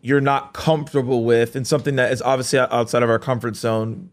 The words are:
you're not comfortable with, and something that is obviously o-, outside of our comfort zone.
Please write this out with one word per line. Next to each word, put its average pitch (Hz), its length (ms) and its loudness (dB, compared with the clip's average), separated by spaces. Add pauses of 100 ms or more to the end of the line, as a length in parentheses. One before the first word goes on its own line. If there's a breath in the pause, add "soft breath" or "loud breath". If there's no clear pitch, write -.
you're 135 200 2
not 139 320 0
comfortable 139 720 0
with, 117 300 2
and 131 120 -4
something 139 300 0
that 123 140 2
is 117 100 -4
obviously 131 380 0
o-, 123 120 2
outside 120 320 0
of 117 60 2
our 113 100 2
comfort 120 360 -4
zone. 110 580 -4